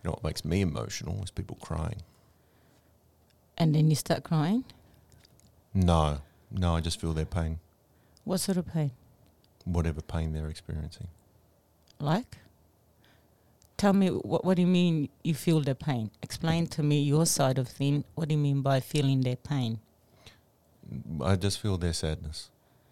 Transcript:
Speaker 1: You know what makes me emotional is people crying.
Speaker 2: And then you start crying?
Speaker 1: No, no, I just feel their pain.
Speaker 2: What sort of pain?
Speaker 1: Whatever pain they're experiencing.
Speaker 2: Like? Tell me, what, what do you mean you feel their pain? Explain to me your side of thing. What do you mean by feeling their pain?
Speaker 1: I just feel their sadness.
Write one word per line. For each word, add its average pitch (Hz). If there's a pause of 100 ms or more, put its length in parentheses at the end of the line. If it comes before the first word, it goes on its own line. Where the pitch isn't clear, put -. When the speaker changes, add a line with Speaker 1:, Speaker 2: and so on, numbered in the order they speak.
Speaker 1:
You -
know -
what -
makes 78
me 87
emotional 90
is 92
people -
crying. 80 (1500)
Speaker 2:
And 160
then 156
you 156
start -
crying? 170 (1080)
Speaker 1:
No, 82 (320)
no, 90
I 82
just 82
feel 82
their 78
pain. 80 (640)
Speaker 2:
What 180
sort 185
of 175
pain? 151 (760)
Speaker 1:
Whatever 82
pain 80
they're 78
experiencing. 80 (920)
Speaker 2:
Like? 160 (1400)
Tell 202
me, 196
what, -
what 180
do 180
you 175
mean 175 (160)
you 160
feel 160
their 139
pain? 120 (120)
Explain 165
to -
me 147
your 143
side 131
of 131
thing. 143 (100)
What 160
do 156
you 151
mean 139
by 135
feeling 135
their 127
pain? 117 (1400)
Speaker 1:
I 82
just 98
feel 101
their 85
sadness. 80 (420)